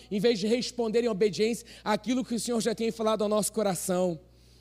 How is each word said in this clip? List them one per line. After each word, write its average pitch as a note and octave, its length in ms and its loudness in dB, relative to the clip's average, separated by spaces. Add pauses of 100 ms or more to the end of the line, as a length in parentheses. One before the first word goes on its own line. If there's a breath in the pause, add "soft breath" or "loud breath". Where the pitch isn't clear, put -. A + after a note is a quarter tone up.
(100)
em G3+ 100 -2
vez A#3+ 180 2
de G3 80 -2
responder A#3 580 0
em A#3+ 40 2
obediência G#3+ 580 0 (180 loud breath)
àquilo G#3+ 400 0
que A#3 120 -4
o G3 40 -2
Senhor A#3 220 -2
já A3 120 0
tem A3+ 160 -2
falado A3 300 -2
ao G#3 80 0
nosso G#3+ 240 0
coração? F#3 680 0 (420 soft breath)